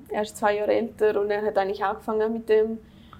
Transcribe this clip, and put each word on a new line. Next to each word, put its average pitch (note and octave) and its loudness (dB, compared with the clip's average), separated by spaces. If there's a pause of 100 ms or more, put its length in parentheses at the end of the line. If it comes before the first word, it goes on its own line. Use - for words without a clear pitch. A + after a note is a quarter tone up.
er G#3+ -2
ist G#3+ -8
zwei G#3 2
Jahre G#3 0
älter G#3+ 0
und G#3 0
er G#3 -2
hat G#3 -2
eigentlich G3 0
angefangen G#3+ -2
mit A3+ -8
dem. A3 4 (420)